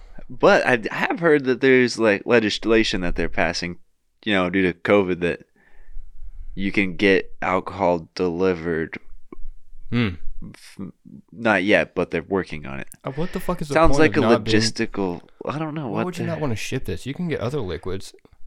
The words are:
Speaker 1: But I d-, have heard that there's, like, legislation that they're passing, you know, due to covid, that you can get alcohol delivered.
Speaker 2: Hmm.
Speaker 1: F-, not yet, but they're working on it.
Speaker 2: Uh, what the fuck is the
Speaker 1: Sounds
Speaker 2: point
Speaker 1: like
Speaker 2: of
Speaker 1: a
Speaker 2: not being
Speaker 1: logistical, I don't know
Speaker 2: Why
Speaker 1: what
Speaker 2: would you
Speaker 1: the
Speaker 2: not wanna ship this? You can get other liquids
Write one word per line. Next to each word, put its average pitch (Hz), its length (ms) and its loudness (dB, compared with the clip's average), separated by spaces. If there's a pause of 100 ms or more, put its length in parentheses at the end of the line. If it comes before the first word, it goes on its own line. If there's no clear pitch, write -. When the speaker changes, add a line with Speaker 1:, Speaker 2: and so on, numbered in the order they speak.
(280)
Speaker 1:
But 156 380 4
I 127 100 4
d-, 107 140 -4
have 196 300 -2
heard 151 240 4
that 127 160 0
there's, 127 380 4
like, 107 280 2
legislation 110 760 2
that 87 140 0
they're 85 120 -2
passing, 87 500 -2 (460)
you 107 80 0
know, 92 180 2
due 95 120 2
to 90 160 2
covid, 92 420 2
that 85 220 -4 (1120)
you 98 180 -2
can 95 240 0
get 98 360 2 (100)
alcohol 92 720 0
delivered. 85 840 -2 (920)
Speaker 2:
Hmm. 117 180 0 (460)
Speaker 1:
F-, - 240 -20 (520)
not 104 320 2
yet, 90 320 2
but 87 160 -2
they're 85 120 -2
working 87 440 -4
on 69 140 -8
it. - 80 -12 (160)
Speaker 2:
Uh, 139 80 -6
what 160 200 -4
the 190 80 -4
fuck 180 220 -4
is 151 60 -8
the 143 60 -4
Speaker 1:
Sounds 160 220 8
Speaker 2:
point 151 40 6
Speaker 1:
like 156 160 6
Speaker 2:
of 143 80 4
Speaker 1:
a 107 40 4
Speaker 2:
not 117 160 4
being 110 120 2
Speaker 1:
logistical, 101 680 0 (220)
I 135 140 -6
don't 156 160 -6
know 156 140 -6
Speaker 2:
Why 101 100 -4
Speaker 1:
what 113 80 -2
Speaker 2:
would 170 120 -8
you - 60 -4
Speaker 1:
the - 80 -4
Speaker 2:
not 156 80 -6
wanna 131 160 -2
ship - 300 -4
this? - 200 -6
You 135 80 -8
can 175 140 -6
get 147 120 -4
other 131 200 -4
liquids 92 520 -6 (340)